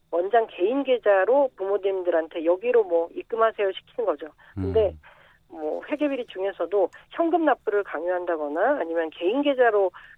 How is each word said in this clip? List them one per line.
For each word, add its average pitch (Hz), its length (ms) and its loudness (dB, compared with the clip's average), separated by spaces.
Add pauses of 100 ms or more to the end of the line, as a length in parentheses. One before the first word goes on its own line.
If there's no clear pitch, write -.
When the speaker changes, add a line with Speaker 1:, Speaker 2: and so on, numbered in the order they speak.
(100)
Speaker 1:
원장 202 400 2
개인 247 340 0
계좌로 240 720 4
부모님들한테 185 880 -2
여기로 214 400 2
뭐 170 300 0
입금하세요 214 580 -2
시키는 - 340 -8
거죠. 170 220 -4 (260)
근데 101 340 0
Speaker 2:
음. 78 120 -8 (480)
Speaker 1:
뭐 160 400 -6
회계 294 200 -2
비리 247 180 -6
중에서도 190 640 -2 (200)
현금 330 340 0
납부를 220 400 0
강요한다거나 175 960 -2
아니면 165 300 -2
개인 202 320 -2
계좌로 233 480 2 (280)